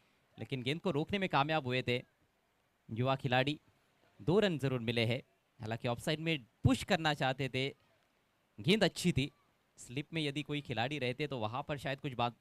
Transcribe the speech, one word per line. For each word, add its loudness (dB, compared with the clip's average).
लेकिन -6
गेंद -2
को 0
रोकने -2
में 0
कामयाब 2
हुए 0
थे 0
युवा 0
खिलाड़ी। 0
दो 4
रन 4
जरूर 0
मिले 0
हैं, 0
हालांकि -4
ऑफसाइड -2
में -2
पुश 4
करना 2
चाहते -2
थे। -2
गेंद 4
अच्छी 2
थी, 0
स्लिप -10
में -2
यदि -2
कोई -4
खिलाड़ी -2
रहते -2
तो -6
वहां -4
पर -6
शायद -6
कुछ -8
बात 0